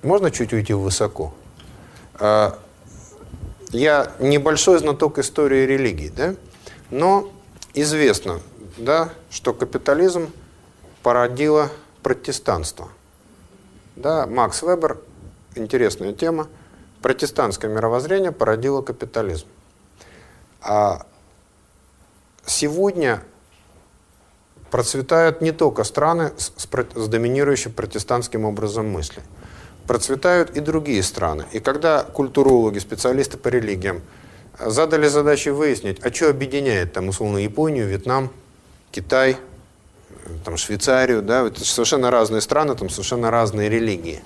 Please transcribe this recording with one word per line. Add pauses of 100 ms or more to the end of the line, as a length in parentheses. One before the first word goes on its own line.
можно
чуть
уйти
высоко? (800)
А, (1120)
я
небольшой
знаток
истории
религии,
да, (560)
но (440)
известно, (380)
да, (200)
что
капитализм (720)
породило (320)
протестанство. (1080)
Да,
Макс
Вебер, (560)
интересная
тема. (540)
Протестантское
мировоззрение
породило
капитализм. (1120)
А (1400)
сегодня (1500)
процветают
не
только
страны
с,
с
про-,
с
доминирующим
протестантским
образом
мысли. (640)
Процветают
и
другие
страны.
И
когда
культурологи,
специалисты
по
религиям (560)
задали
задачу
выяснить,
а
чё
объединяет
там,
условно,
Японию,
Вьетнам, (600)
Китай, (1080)
там,
Швейцарию,
да,
это
совершенно
разные
страны,
там
совершенно
разные
религии